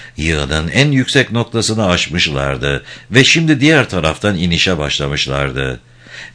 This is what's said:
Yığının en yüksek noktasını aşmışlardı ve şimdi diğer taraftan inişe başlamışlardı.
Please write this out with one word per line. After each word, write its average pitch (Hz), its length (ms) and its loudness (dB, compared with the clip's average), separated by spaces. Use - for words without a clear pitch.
Yığının 78 500 -2
en 139 240 2
yüksek 131 400 2
noktasını 110 560 -2
aşmışlardı 71 960 -2
ve 127 120 4
şimdi 156 360 4
diğer 147 300 4
taraftan 87 480 0
inişe 85 400 0
başlamışlardı. 69 1000 -2